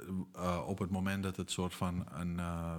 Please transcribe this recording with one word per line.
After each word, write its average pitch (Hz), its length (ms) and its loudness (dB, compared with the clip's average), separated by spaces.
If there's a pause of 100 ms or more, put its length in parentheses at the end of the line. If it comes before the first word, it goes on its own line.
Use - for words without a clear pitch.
(340)
eh, 87 340 2
op 98 100 0
het 92 120 2
moment 98 320 2
dat 92 140 0
het 92 140 -2
soort 90 240 0
van 90 380 0
een, 87 260 -2
eh, 85 400 0